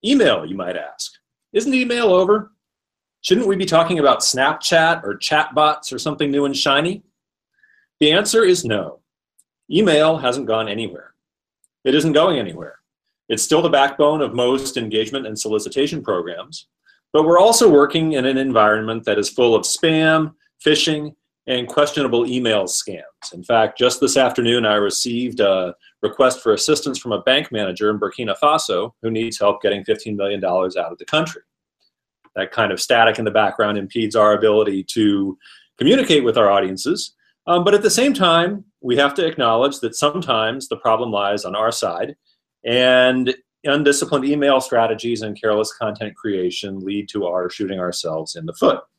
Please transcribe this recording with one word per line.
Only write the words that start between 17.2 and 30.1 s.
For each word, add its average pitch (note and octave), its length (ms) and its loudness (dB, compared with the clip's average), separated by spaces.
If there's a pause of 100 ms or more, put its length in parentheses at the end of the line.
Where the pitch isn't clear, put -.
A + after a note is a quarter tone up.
we're E3+ 160 6
also A3 320 6
working D#3 440 4
in B2+ 100 -2
an C3 140 0
environment A2+ 640 2
that G#2 160 0
is G2+ 100 -2
full A#2+ 240 4
of G2+ 80 2
spam, D#3+ 720 0 (320)
phishing, D3+ 480 0 (320)
and B2 220 -4
questionable C3 580 0
email A#2 380 0
scams. - 680 -10
In F2+ 120 -18
fact, A2 340 0
just B2 220 0
this C3+ 160 2
afternoon, A#2+ 500 2
I G#2+ 80 2
received A#2 640 -4
a F#2+ 340 0 (300)
request B2+ 400 0
for G#2+ 120 2
assistance C#3+ 440 -2
from A#2+ 140 -8
a G2+ 100 -4
bank C#3 300 0
manager G#2 360 -2
in G#2+ 120 -2
Burkina G#2 420 -4
Faso A#2 600 0
who A2+ 100 -4
needs A2+ 260 -4
help G#2 240 0
getting G2+ 220 -2
fifteen G#2+ 320 -4